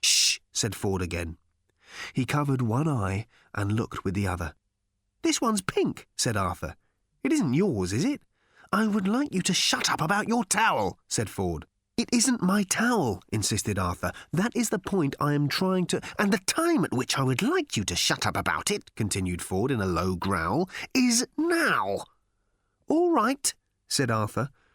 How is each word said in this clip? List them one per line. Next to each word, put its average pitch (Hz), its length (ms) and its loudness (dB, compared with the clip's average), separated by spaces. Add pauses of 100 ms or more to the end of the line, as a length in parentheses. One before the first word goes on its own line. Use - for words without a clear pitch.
"Shh," - 380 4 (120)
said 101 240 -2
Ford 95 260 0
again. 85 360 -4 (760)
He 135 120 0
covered 139 360 0
one 123 260 2
eye 104 380 0 (300)
and 101 160 -2
looked - 320 -2
with 95 100 -2
the 101 140 0
other. 87 260 -4 (720)
"This 330 180 0
one's 220 200 2
pink," - 540 -2
said 113 220 0
Arthur. 87 380 -4 (480)
"It 269 100 0
isn't 190 200 2
yours, 127 380 0
is 127 140 0
it?" 277 160 -2 (500)
"I 220 160 2
would 202 200 0
like 262 260 0
you 185 80 0
to 185 120 0
shut - 360 0
up - 120 -2
about 196 260 0
your 233 180 0
towel," 165 640 0
said 110 220 -4
Ford. 87 360 -4 (320)
"It 240 160 -2
isn't 240 280 2
my 196 220 2
towel," 196 640 0
insisted 107 500 -2
Arthur. 87 360 -2 (180)
"That 196 240 0
is 233 140 0
the 214 100 0
point 156 400 0
I 147 140 2
am 147 160 2
trying 185 380 0
to—" - 120 -2 (180)
"And 202 140 2
the 220 140 2
time 330 400 2
at - 80 -4
which - 240 -2
I 135 60 2
would 127 180 2
like 311 340 0
you 104 100 0
to 87 100 -2
shut - 300 0
up 87 120 0
about 82 340 -2
it," - 240 -6
continued 92 460 -2
Ford 98 280 -2
in 120 120 0
a 95 40 0
low 90 300 2
growl, 95 540 0 (240)
"is 247 420 4
now." 208 720 0 (800)
"All 339 240 4
right," 262 420 0 (360)
said 131 200 0
Arthur, 113 400 0 (260)